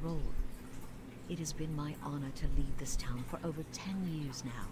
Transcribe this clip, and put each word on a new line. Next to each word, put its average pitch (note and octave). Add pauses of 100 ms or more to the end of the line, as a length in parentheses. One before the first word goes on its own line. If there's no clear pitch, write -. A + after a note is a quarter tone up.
role. D#3+ (960)
It F3
has D#3+
been D#3
my D3
honor C#3
to D3 (100)
lead C3+
this C#3
town B2
for -
over D#3+ (100)
ten F#3+
years D3
now. A#2